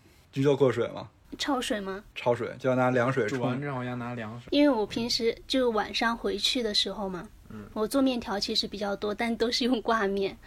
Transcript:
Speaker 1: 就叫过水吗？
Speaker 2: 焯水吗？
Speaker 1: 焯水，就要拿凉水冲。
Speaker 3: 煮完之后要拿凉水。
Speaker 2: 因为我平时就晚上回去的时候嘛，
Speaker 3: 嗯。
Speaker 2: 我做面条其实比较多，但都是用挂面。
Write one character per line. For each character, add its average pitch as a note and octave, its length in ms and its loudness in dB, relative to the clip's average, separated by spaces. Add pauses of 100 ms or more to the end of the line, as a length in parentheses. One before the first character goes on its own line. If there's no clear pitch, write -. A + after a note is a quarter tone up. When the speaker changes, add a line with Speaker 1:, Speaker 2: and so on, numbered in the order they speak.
(320)
Speaker 1:
就 C#3 120 0
叫 C#3+ 120 6
过 C3 160 6
水 A2 180 0
吗？ G2 200 -12 (280)
Speaker 2:
焯 C4 240 -2
水 A3+ 180 -2
吗？ F#3+ 240 -8 (120)
Speaker 1:
焯 - 180 2
水， A2 240 -6
就 C3+ 120 -2
要 B2+ 60 4
拿 B2+ 140 4
凉 B2+ 220 2
水 A#2+ 160 0
冲。 C3+ 100 -2
Speaker 3:
煮 B2 60 -2
完 C3 180 0
之 C#3+ 80 -6
后 B2+ 140 -6
要 B2 140 -6
拿 A#2+ 180 -8
凉 A2+ 240 -10
水。 - 100 -18
Speaker 2:
因 C#4+ 140 6
为 D4 60 8
我 G#3+ 180 2
平 A#3+ 220 -4
时 A3+ 360 0
就 C4 260 2
晚 G#3 220 0
上 A#3 240 0
回 G3+ 200 -2
去 A#3 260 0
的 G#3 100 -2
时 G3+ 180 0
候 F#3+ 180 -6
嘛， F3 180 -8 (220)
Speaker 3:
嗯。 G#3 240 -14
Speaker 2:
我 G#3+ 120 0
做 C4+ 160 2
面 C4 160 4
条 G#3 220 -4
其 A3 160 -2
实 A3+ 100 0
比 G#3 120 -8
较 G3+ 180 -2
多， G#3 180 -2
但 A#3 220 -2
都 A#3 160 0
是 A#3+ 140 0
用 A#3+ 160 2
挂 A3+ 260 2
面。 G3 280 0 (120)